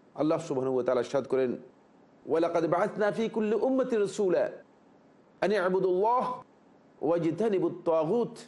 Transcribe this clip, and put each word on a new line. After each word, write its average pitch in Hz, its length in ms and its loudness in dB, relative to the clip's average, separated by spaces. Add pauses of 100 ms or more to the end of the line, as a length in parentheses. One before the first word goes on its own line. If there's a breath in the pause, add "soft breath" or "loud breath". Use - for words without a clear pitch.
(160)
আল্লাহ 156 320 0
সুবহানাহু 131 280 -2
ওয়া 123 100 0
তাআলা 127 160 2
ইরশাদ 127 320 -2
করেন, 131 180 2 (800)
"ওয়ালাকাদ 170 360 2
বা'আসনা 196 460 0
ফী 220 180 -2
কুল্লি 220 260 0 (120)
উম্মাতির 262 340 2
রাসূলা 185 420 0 (1000)
আন 180 100 2
ই'বুদুল্লাহ 190 760 2 (760)
ওয়াজতানিবুত 170 760 0 (100)
তাগুত" 185 480 0 (140)